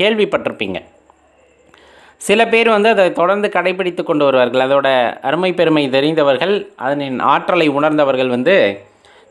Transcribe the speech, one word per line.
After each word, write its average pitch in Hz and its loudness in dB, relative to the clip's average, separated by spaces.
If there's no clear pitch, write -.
கேள்விப்பட்டிருப்பீங்க. 147 -2
சில 220 0
பேர் 226 2
வந்து 214 2
அதை 196 2
தொடர்ந்து 196 0
கடைபிடித்து 180 -4
கொண்டு 151 0
வருவார்கள். 127 2
அதோட 135 0
அருமை 175 -2
பெருமை 160 0
தெரிந்தவர்கள், 151 0
அதனின் 135 -6
ஆற்றலை 160 0
உணர்ந்தவர்கள் 143 0
வந்து 127 0